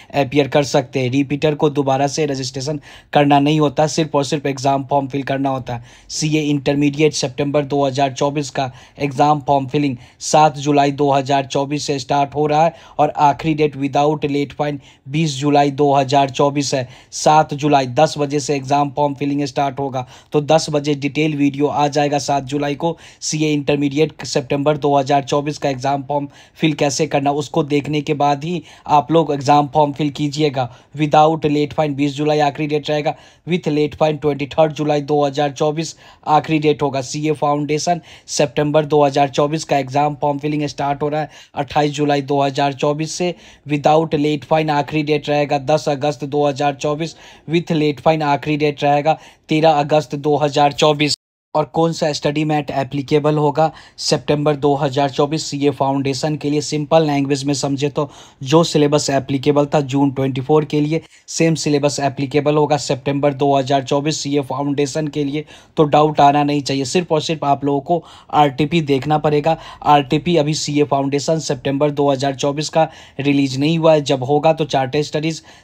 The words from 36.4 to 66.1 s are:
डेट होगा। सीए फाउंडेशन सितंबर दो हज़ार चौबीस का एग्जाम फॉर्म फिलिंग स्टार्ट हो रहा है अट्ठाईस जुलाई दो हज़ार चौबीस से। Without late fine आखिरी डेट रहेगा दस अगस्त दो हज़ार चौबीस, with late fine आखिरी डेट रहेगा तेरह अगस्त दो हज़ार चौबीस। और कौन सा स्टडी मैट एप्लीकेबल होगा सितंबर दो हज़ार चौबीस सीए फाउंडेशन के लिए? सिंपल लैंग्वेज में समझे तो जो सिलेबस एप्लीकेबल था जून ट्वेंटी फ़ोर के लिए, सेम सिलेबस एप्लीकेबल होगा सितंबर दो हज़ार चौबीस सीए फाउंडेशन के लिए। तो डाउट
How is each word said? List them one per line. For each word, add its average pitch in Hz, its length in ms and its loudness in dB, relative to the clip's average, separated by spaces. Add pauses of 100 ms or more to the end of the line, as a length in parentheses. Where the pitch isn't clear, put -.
डेट 151 220 2
होगा। 135 220 -2
सीए 151 320 -4
फाउंडेशन 147 680 -2 (280)
सितंबर 151 560 0
दो 147 200 4
हज़ार 139 240 2
चौबीस 151 340 -2
का - 140 -2
एग्जाम 143 380 -2
फॉर्म 143 240 -2
फिलिंग 151 280 -4
स्टार्ट 143 340 -4
हो 151 80 -2
रहा 151 120 -4
है - 300 -14
अट्ठाईस 147 400 -2
जुलाई 143 300 0
दो 139 200 0
हज़ार 139 340 0
चौबीस 151 360 -2
से। 180 220 -4 (360)
Without 156 480 2
late 151 300 -2
fine 156 240 2
आखिरी 147 320 -2
डेट 147 260 -2
रहेगा 147 300 0
दस 151 300 0
अगस्त 147 360 -4
दो 147 220 0
हज़ार 143 280 -2
चौबीस, 151 400 -6 (340)
with 165 260 0
late 147 280 0
fine 160 220 2
आखिरी 143 320 0
डेट 147 260 -2
रहेगा 147 340 2 (320)
तेरह 156 300 4
अगस्त 151 380 0
दो 147 200 0
हज़ार 147 360 2
चौबीस। 151 420 2 (400)
और 151 100 0
कौन 165 280 0
सा 160 200 -2
स्टडी 147 320 -2
मैट 151 260 -2
एप्लीकेबल 143 640 0
होगा 151 340 2 (280)
सितंबर 147 560 0
दो 143 200 2
हज़ार 143 340 0
चौबीस 147 360 -2
सीए 143 240 -2
फाउंडेशन 139 640 -2
के 143 140 -4
लिए? 147 120 0
सिंपल 151 440 0
लैंग्वेज 139 380 0
में 143 100 -2
समझे 139 360 -2
तो 143 200 -4 (340)
जो 151 200 4
सिलेबस 147 460 2
एप्लीकेबल 139 560 0
था 156 180 0
जून 139 280 0
ट्वेंटी 135 300 -4
फ़ोर 151 240 2
के 151 160 -2
लिए, 156 200 -2 (280)
सेम 165 260 2
सिलेबस 147 460 0
एप्लीकेबल 139 560 0
होगा 147 220 2
सितंबर 143 540 -2
दो 139 220 2
हज़ार 135 280 0
चौबीस 143 360 -2
सीए 143 240 -2
फाउंडेशन 143 640 -4
के 147 160 -4
लिए। 147 220 -6 (320)
तो 160 80 6
डाउट 151 340 4